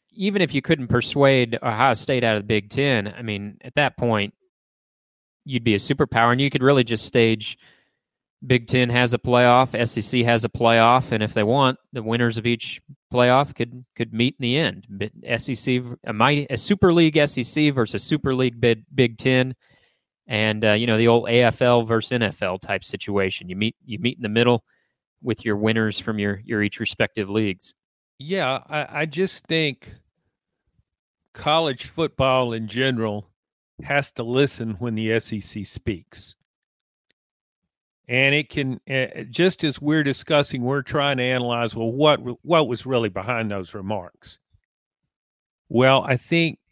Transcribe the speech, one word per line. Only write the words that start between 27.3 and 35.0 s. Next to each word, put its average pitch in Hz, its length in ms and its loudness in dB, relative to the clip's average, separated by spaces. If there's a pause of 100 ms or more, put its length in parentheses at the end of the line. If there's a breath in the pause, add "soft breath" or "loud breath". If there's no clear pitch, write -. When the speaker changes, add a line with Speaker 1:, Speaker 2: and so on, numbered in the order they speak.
Speaker 1:
leagues. 101 420 -2 (460)
Speaker 2:
Yeah, 143 400 -4 (100)
I, 151 220 -6
I 147 160 -4
just 170 400 -6
think 160 480 -4 (1400)
college 151 540 -2
football 131 640 0
in 110 160 -6
general 113 640 -2 (520)
has 143 300 -2
to 123 100 -10
listen 120 580 -2
when 117 160 -6
the 110 140 -2